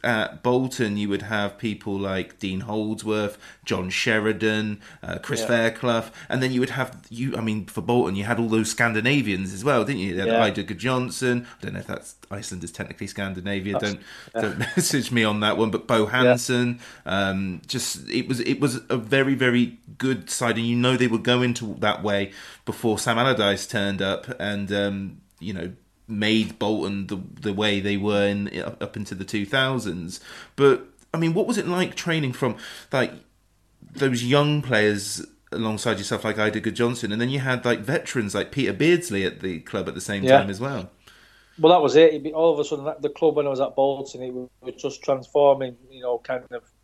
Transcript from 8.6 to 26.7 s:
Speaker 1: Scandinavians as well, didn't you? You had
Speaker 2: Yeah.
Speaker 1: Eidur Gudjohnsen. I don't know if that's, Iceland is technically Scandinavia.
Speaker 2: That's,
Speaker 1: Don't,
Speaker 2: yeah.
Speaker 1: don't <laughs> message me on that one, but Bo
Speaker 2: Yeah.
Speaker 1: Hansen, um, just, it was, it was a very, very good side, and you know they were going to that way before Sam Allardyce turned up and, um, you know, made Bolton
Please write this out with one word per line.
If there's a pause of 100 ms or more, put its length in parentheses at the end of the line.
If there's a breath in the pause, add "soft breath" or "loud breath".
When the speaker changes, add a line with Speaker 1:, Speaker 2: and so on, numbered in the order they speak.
Speaker 1:
Scandinavians
as
well,
didn't
you?
You
had
Speaker 2:
Yeah.
Speaker 1:
Eidur
Gudjohnsen.
I
don't
know
if
that's, (160)
Iceland
is
technically
Scandinavia.
Speaker 2:
That's,
Speaker 1:
Don't, (340 loud breath)
Speaker 2:
yeah.
Speaker 1:
don't
<laughs>
message
me
on
that
one,
but
Bo
Speaker 2:
Yeah.
Speaker 1:
Hansen, (260 loud breath)
um,
just,
it
was,
it
was (100)
a
very,
very (180)
good
side,
and
you
know
they
were
going
to
that
way (340 loud breath)
before
Sam
Allardyce
turned
up (120)
and,
um, (180)
you
know, (360)
made
Bolton